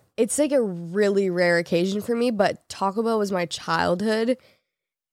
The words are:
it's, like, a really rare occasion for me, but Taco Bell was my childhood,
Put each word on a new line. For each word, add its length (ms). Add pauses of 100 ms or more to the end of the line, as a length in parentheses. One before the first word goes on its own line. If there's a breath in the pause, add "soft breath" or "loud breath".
(160)
it's, 220
like, 140
a 80
really 720
rare 280
occasion 420
for 160
me, 160
but 360
Taco 340
Bell 160
was 140
my 140
childhood, 920 (760 soft breath)